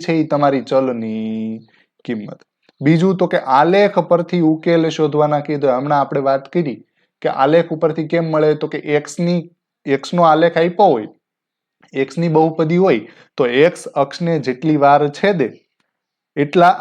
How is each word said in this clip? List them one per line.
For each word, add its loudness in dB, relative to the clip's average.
છે -2
ઈ -4
તમારી 0
ચલની -4
કિંમત. -10
બીજું 2
તો 2
કે 0
આલેખ 2
પરથી 0
ઉકેલ 0
શોધવાના 0
કીધો. -2
હમણાં 0
આપણે -4
વાત -4
કરી -4
કે -4
આલેખ 2
ઉપરથી -4
કેમ -2
મળે, 2
તો -4
કે -6
એક્સની, -4
એક્સનો 0
આલેખ 2
આપ્યો 2
હોય, -4
એક્સની -2
બહુપદી 2
હોય 2
તો 0
એક્સ -2
અક્ષને -4
જેટલી -2
વાર 4
છેદે 0
એટલા 4